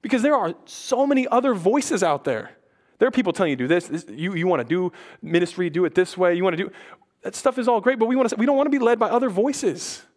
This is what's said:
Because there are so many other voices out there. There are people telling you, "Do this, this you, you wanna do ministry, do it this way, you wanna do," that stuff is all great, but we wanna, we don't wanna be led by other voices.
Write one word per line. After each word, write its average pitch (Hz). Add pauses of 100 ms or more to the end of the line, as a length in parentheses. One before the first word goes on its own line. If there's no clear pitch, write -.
Because 240
there 294
are 175 (100)
so -
many 262
other 247
voices 202
out 151
there. 113 (460)
There 233
are 262
people 190
telling 175
you, 135
"Do 127
this, 170
this 160
you, 160
you 170
wanna 160
do 175 (280)
ministry, 175
do 165
it 156
this 180
way, 180
you 175
wanna 185
do," - (500)
that -
stuff 262
is 240
all 233
great, 247
but 220
we 254
wanna, 254
we 233
don't 285
wanna 285
be 285
led 233
by 226
other 240
voices. 208 (140)